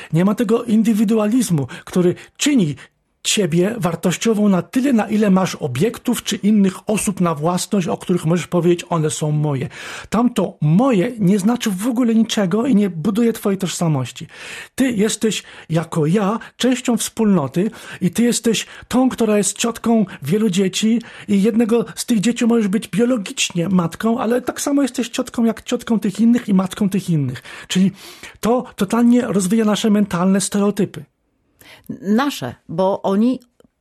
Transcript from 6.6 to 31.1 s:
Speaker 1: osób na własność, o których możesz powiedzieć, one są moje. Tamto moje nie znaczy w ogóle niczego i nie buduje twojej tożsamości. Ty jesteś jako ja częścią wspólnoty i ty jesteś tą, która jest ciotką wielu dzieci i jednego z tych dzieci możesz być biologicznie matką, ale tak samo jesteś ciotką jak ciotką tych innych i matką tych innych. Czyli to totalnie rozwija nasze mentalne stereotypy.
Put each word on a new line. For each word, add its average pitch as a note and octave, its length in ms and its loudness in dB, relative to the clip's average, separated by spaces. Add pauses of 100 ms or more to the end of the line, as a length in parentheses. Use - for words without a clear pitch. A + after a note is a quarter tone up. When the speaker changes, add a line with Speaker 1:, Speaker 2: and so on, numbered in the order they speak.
Speaker 1:
osób G3+ 320 -2
na E3 140 0
własność, F3 520 -2
o G3+ 100 -4
których F3 280 -2
możesz E3 220 0
powiedzieć, F3 420 2
one D#3 200 0
są D3+ 220 -4
moje. D3+ 360 -2 (420)
Tamto A#3 520 0
moje G3 580 2
nie F#3+ 200 2
znaczy A#3 320 -2
w F#3+ 160 -4
ogóle A#3 280 0
niczego A3 500 0
i C#4 100 2
nie G#3 140 2
buduje A3 440 0
twojej G3+ 240 -2
tożsamości. D#3 680 -4 (480)
Ty C4 160 0
jesteś G#3+ 520 0 (260)
jako D#3+ 360 -2
ja G3+ 340 0 (180)
częścią B3 400 0
wspólnoty F#3+ 720 0 (300)
i F3+ 100 0
ty A#3 120 0
jesteś A#3 420 0 (220)
tą, B3+ 220 2
która G#3+ 280 0
jest G3+ 200 -2
ciotką A3+ 480 0 (160)
wielu G#3 280 0
dzieci G3 520 0 (260)
i G3 140 2
jednego A3+ 440 2 (100)
z - 100 -10
tych A#3 140 2
dzieci A#3 260 0
możesz A3+ 220 2
być G#3+ 200 -2
biologicznie G3 840 -2
matką, F#3+ 500 0
ale B3 220 0
tak - 200 -8
samo C#4+ 200 0
jesteś B3 280 -2
ciotką - 360 -4
jak A3 160 -2
ciotką A#3 380 -2
tych G3+ 200 -4
innych A#3 300 4
i - 40 2
matką F#3 360 0
tych F#3 200 -2
innych. C3+ 340 -2 (240)
Czyli F#3+ 240 2 (480)
to A#3 260 0 (100)
totalnie A#3 460 4
rozwija G#3 440 0
nasze G#3+ 240 0
mentalne F#3+ 520 2
stereotypy. G3+ 600 -2 (1000)